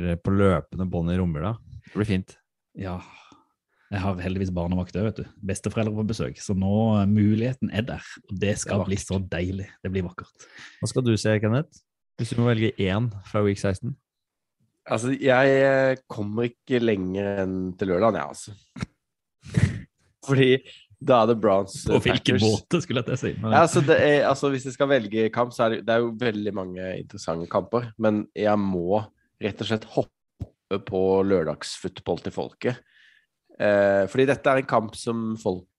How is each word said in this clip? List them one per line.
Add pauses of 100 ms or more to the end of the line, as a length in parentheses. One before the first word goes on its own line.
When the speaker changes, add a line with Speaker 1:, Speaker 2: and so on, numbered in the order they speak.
(200)
Speaker 1:
på
løpende
bånd
i
romjula. (320)
Det
blir
fint. (400)
Speaker 2:
Ja. (920)
Jeg
har
heldigvis
barnevakt
også,
vet
du. (200)
Besteforeldre
på
besøk.
Så
nå, (280)
eh,
muligheten
er
der, (240)
og
det
skal
Speaker 1:
Det
er
Speaker 2:
bli
Speaker 1:
vakkert.
Speaker 2:
så (120)
deilig. (140)
Det
blir
vakkert. (340)
Speaker 1:
Hva
skal
du
se,
Kenneth? (360)
Hvis
du
må
velge
én (140)
fra
week
seksten? (880)
Speaker 3:
Altså,
jeg, (100)
eh, (120)
kommer
ikke
lenger
enn
til
lørdagen,
jeg,
altså. (920)
<laughs>
Fordi (420)
da
er
det
Browns,
Speaker 2:
På
Speaker 3:
eh,
Speaker 2:
hvilken
Speaker 3:
Packers.
Speaker 2:
måte,
skulle
jeg
til
å
si.
Men
Speaker 3:
Ja,
altså,
det
er,
altså,
hvis
jeg
skal
velge
kamp,
så
er
det,
det
er
jo
veldig
mange
interessante
kamper,
men (100)
jeg
må (360)
rett
og
slett
hoppe
på (260)
lørdagsfotball
til
folket. (800)
Eh,
fordi
dette
er
en
kamp
som
folk, (100)